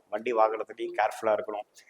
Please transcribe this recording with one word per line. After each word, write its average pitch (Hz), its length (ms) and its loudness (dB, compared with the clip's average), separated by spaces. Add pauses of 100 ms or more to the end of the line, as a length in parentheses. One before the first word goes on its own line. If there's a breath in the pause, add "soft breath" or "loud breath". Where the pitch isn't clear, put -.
வண்டி 110 240 -2
வாகனத்துலயும் 110 640 0
கேர்ஃபுல்லா 107 380 2
இருக்கணும். 107 320 -6 (220 soft breath)